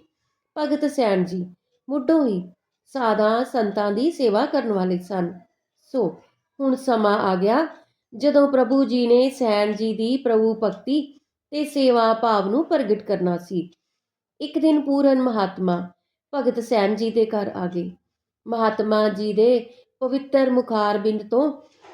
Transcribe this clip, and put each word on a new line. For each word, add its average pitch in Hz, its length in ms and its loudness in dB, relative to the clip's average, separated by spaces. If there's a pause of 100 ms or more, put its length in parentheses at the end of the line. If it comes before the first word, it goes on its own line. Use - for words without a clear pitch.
(580)
ਭਗਤ 302 280 -2
ਸੈਣ 220 380 0
ਜੀ 180 220 -6 (440)
ਮੁੱਢੋਂ 285 380 0
ਹੀ 180 240 -4 (340)
ਸਾਧਾਂ 226 600 0
ਸੰਤਾਂ 208 460 -2
ਦੀ 247 200 0
ਸੇਵਾ 240 340 0
ਕਰਨ 269 260 -2
ਵਾਲੇ 185 280 0
ਸਨ। 180 400 -6 (420)
ਸੋ 226 400 -4 (400)
ਹੁਣ 269 140 2
ਸਮਾਂ 220 440 2
ਆ 190 160 0
ਗਿਆ, 226 320 2 (500)
ਜਦੋਂ 285 300 4
ਪ੍ਰਭੂ 262 360 2
ਜੀ 240 240 0
ਨੇ 247 220 4
ਸੈਣ 214 440 0
ਜੀ 214 200 -4
ਦੀ 226 240 -2
ਪ੍ਰਭੂ 226 380 2
ਭਗਤੀ 226 640 -4 (320)
ਤੇ 294 140 -4
ਸੇਵਾ 240 480 2
ਭਾਵ 220 360 0
ਨੂੰ 277 160 0
ਪ੍ਰਗਟ 214 360 0
ਕਰਨਾ 180 360 -2
ਸੀ। 175 320 -6 (720)
ਇੱਕ 294 180 -6
ਦਿਨ 302 220 2
ਪੂਰਨ 277 400 2
ਮਹਾਤਮਾ 185 720 -2 (440)
ਭਗਤ 247 240 -2
ਸੈਣ 214 360 0
ਜੀ 220 160 -4
ਦੇ 220 140 2
ਘਰ 208 300 -4
ਆ 180 120 -4
ਗਏ। 180 240 -6 (560)
ਮਹਾਤਮਾ 214 640 0
ਜੀ 208 240 -4
ਦੇ 226 360 2 (300)
ਪਵਿੱਤਰ 269 500 0
ਮੁਖਾਰਬਿੰਦ 214 800 0
ਤੋਂ 277 220 2 (420)